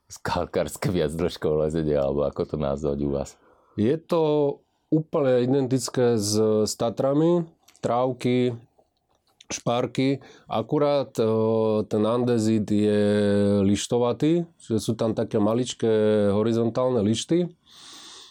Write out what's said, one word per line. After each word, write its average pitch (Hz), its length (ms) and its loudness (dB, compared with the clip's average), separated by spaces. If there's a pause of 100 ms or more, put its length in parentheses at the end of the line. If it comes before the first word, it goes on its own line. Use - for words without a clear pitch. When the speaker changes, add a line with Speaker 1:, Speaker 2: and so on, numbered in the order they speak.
Speaker 1:
skalkárske - 880 -6
viacdĺžkové 80 720 -2
lezenie, 76 320 0
alebo 69 240 0
ako 80 320 -4
to - 20 -4
nazvať 71 460 -2
u 71 80 -2
vás? 69 240 -6 (400)
Speaker 2:
Je 123 240 0
to 165 240 -2 (640)
úplne 143 560 0
identické 127 720 0
s, 104 240 0 (240)
s 104 160 -2
Tatrami, 143 640 0 (400)
trávky, 123 720 0 (960)
špárky. 135 720 -2 (240)
Akurát, 139 720 -2
e, 113 80 2 (640)
ten 107 160 0
andezit 113 640 0
je 104 320 2 (640)
lištovatý, 120 800 0 (160)
že 113 160 -2
sú 110 160 -4
tam 113 180 -2
také 113 300 -2
maličké 117 480 0 (400)
horizontálne 113 720 0
lišty. 165 480 0 (800)